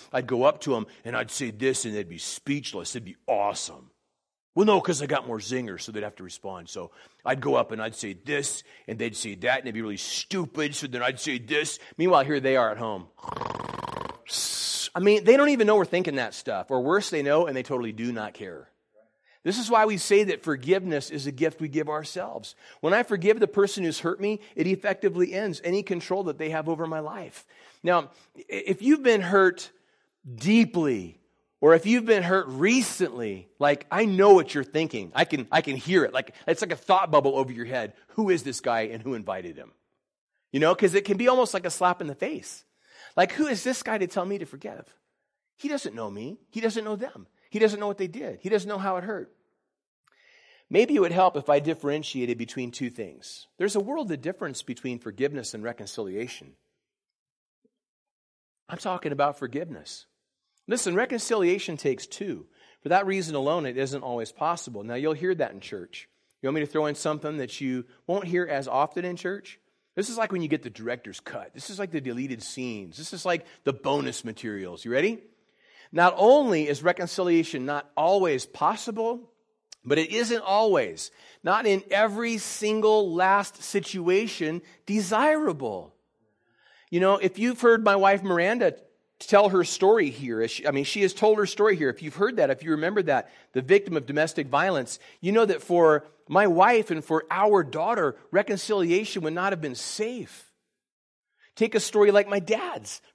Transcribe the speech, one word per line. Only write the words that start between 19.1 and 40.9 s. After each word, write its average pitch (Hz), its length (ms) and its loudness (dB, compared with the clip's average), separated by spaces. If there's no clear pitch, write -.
This 196 160 -2
is 226 120 -6
why 220 160 6
we 214 100 0
say 202 280 4
that 175 180 -4
forgiveness 156 680 -2
is 143 180 -10
a 147 60 -6
gift 156 300 -2
we 156 60 -6
give 151 200 -4
ourselves. 156 680 -10
When 160 100 2
I 233 120 6
forgive 208 360 2
the 214 80 4
person 196 360 0
who's 156 160 -2
hurt 165 200 -4
me, 208 180 -2
it 165 120 0
effectively 185 680 0
ends 190 320 -4
any 185 180 0
control 185 420 -4
that 151 120 -4
they 156 140 -6
have 156 180 -4
over 160 180 -4
my 160 140 -6
life. 170 460 -12
Now, 165 280 2
i-, - 120 -20
if 196 340 -4
you've 285 200 4
been 220 200 4
hurt 185 480 2
deeply, 135 920 2
or 156 120 10
if 165 120 4
you've 233 180 4
been 214 180 4
hurt 175 260 0
recently, 131 1000 -2
like, 143 320 2
I 190 140 0
know 196 300 10
what 170 180 8
you're 147 100 -2
thinking. 123 520 -4
I 147 100 4
can, 139 260 -2
I - 120 4
can 139 140 -6
hear 165 280 2
it. 104 80 0
Like, 131 220 -4
it's 165 140 0
like 180 120 -4
a 151 40 -4
thought 185 340 2
bubble 139 240 4
over 131 160 0
your 117 140 -10
head. 117 300 -6
Who 220 200 -2
is 175 140 2
this 135 180 -8
guy 117 280 0
and 113 140 -10
who 131 120 -6
invited 95 420 -8
him? 64 160 -20
You 135 80 0
know, 160 140 6
'cause 185 180 4